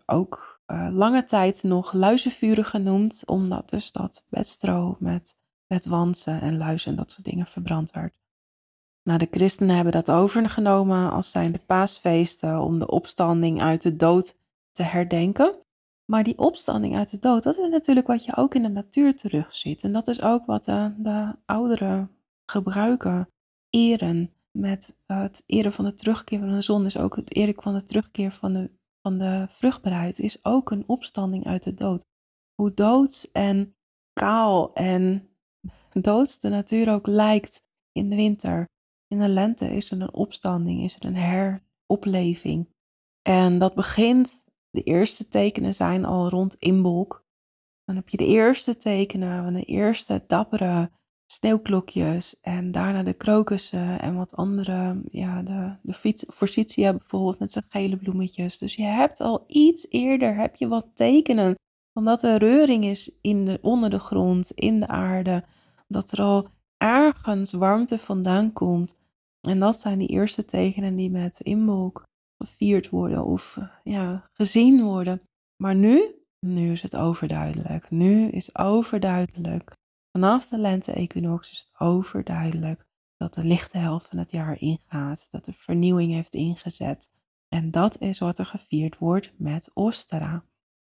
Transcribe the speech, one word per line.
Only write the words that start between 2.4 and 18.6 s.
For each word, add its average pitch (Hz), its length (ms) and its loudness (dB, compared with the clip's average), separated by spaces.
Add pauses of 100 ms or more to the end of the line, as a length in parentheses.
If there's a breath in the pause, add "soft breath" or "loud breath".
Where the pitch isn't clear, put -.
genoemd, 202 600 0
omdat 190 440 -2
dus - 220 -6
dat - 380 -8
bedstro 180 720 -2
met, 175 400 -6 (280)
met 180 180 -4
wansen 170 560 -2
en 160 160 -2
luizen 160 340 -4
en - 60 -4
dat - 140 -8
soort - 140 -14
dingen 175 200 -6
verbrand 165 460 -6
werd. 165 260 -10 (840)
Nou, 170 160 2
de 165 120 0
christenen 185 440 2
hebben 170 180 2
dat 165 180 0
overgenomen 196 1000 2
als - 200 -4
zijnde 170 280 -2
paasfeesten 170 1000 0
om 165 180 0
de - 80 -4
opstanding 170 720 0
uit 160 200 2
de 165 140 0
dood 170 420 2 (340)
te - 120 -4
herdenken. 175 720 0 (500)
Maar 220 180 2
die 233 140 -2
opstanding - 580 0
uit 202 140 -2
de 202 100 -12
dood, 233 240 2
dat 311 140 0
is 370 120 0
natuurlijk 277 380 2
wat 240 180 0
je - 100 -8
ook 269 200 2
in 262 60 2